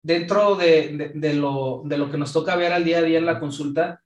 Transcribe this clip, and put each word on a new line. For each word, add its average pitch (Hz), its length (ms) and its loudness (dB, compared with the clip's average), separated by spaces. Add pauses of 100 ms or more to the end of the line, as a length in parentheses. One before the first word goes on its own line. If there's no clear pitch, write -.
dentro 185 540 2
de, 156 420 4
de, 147 160 -8
de 151 200 -2
lo, 139 520 -2
de 143 120 -4
lo 143 120 -2
que 147 80 -6
nos 143 160 -4
toca 165 220 0
ver 175 180 0
al 175 100 0
día 165 160 2
a 165 40 2
día 165 140 2
en 165 80 0
la 165 140 0
consulta 151 680 -4